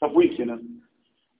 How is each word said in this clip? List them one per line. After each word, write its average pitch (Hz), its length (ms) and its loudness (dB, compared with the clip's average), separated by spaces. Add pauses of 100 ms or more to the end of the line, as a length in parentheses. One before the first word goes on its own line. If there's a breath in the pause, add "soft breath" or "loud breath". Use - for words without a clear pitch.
Tafwid 170 360 2
kenan. 120 240 -6 (800)